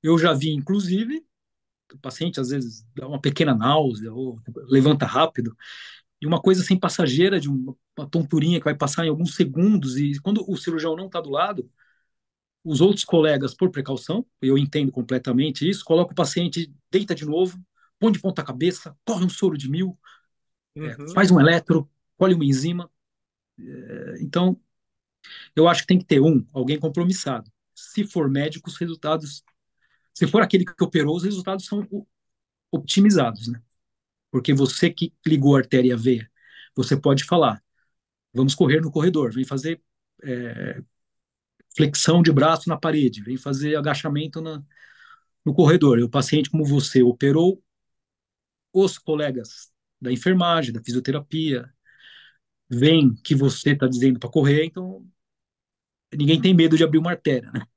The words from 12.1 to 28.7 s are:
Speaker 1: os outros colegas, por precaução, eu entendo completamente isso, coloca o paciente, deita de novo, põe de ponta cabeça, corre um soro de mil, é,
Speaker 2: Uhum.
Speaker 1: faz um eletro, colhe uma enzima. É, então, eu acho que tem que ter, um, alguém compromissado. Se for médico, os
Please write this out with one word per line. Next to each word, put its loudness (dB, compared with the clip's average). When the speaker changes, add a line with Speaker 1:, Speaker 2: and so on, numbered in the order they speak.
Speaker 1:
os -2
outros 2
colegas, 0
por 0
precaução, -6
eu 2
entendo -2
completamente -2
isso, -6
coloca 0
o -8
paciente, -4
deita 0
de -10
novo, -2
põe 2
de -2
ponta -6
cabeça, -6
corre -2
um 0
soro -2
de -8
mil, -4
é, -12
Speaker 2:
Uhum. -16
Speaker 1:
faz 4
um 8
eletro, 4
colhe 4
uma 0
enzima. -2
É, -16
então, -2
eu 6
acho 2
que -16
tem 6
que 0
ter, 4
um, 4
alguém -4
compromissado. -4
Se -6
for -2
médico, -4
os -16